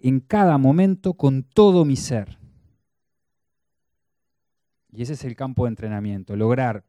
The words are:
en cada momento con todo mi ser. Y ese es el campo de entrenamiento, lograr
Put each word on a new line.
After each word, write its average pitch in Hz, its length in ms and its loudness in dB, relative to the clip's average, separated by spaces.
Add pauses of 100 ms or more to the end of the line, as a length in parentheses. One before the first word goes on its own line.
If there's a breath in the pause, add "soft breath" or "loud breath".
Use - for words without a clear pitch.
en 131 180 0
cada 185 380 2
momento 180 560 2
con 135 280 0
todo 185 420 4
mi 139 120 0
ser. - 420 -8 (2500)
Y 113 100 -12
ese 127 120 -8
es 135 100 -12
el 123 120 -10
campo 131 280 -4
de 120 40 -2
entrenamiento, 104 680 -8
lograr 113 520 -2